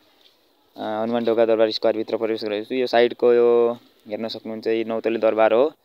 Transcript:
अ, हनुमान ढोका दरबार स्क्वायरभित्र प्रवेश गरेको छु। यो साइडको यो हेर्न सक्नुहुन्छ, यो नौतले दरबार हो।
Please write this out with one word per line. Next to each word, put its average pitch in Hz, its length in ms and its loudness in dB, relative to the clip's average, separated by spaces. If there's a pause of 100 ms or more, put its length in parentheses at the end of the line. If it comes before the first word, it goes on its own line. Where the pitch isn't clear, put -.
(760)
अ, 107 40 -14
हनुमान 113 440 -4
ढोका 117 200 2
दरबार 110 260 2
स्क्वायरभित्र 110 460 -4
प्रवेश 110 260 -4
गरेको 107 220 -6
छु। 131 100 -8
यो 127 120 -2
साइडको 120 460 2
यो 120 440 2 (300)
हेर्न 107 200 -8
सक्नुहुन्छ, 110 400 -10
यो 113 180 -2
नौतले 113 340 -4
दरबार 110 340 4
हो। 131 200 2 (120)